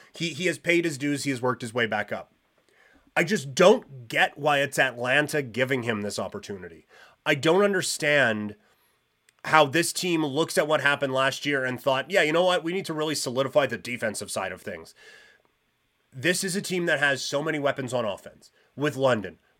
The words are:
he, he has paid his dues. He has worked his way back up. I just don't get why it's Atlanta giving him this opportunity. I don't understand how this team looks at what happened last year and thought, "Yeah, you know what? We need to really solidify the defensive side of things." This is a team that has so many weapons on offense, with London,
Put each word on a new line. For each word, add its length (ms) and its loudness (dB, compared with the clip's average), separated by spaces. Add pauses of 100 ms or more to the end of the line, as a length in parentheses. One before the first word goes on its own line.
(140)
he, 140 -4
he 180 -4
has 120 -2
paid 260 2
his 120 -4
dues. 280 -4
He 60 -2
has 120 -4
worked 180 0
his 140 -8
way 120 2
back 260 -4
up. 200 -10 (840)
I 80 2
just 300 -4
don't 540 6
get 300 0
why 220 2
it's 180 -2
Atlanta 640 2
giving 400 -2
him 200 -2
this 160 -6
opportunity. 680 -10 (400)
I 80 2
don't 300 4
understand 880 0 (920)
how 220 6
this 260 0
team 320 0
looks 320 -2
at 120 2
what 120 2
happened 320 2
last 340 0
year 180 -2
and 160 -4
thought, 300 0
"Yeah, 120 4
you 100 2
know 120 4
what? 180 2
We 100 -4
need 140 -4
to 60 -6
really 220 -2
solidify 520 0
the 120 -4
defensive 520 -6
side 220 -6
of 100 -14
things." 320 -12 (1160)
This 320 -2
is 100 -4
a 80 -4
team 240 -2
that 140 0
has 240 0
so 180 -4
many 160 -4
weapons 340 -2
on 120 -2
offense, 460 -10 (260)
with 200 -2
London, 420 0 (220)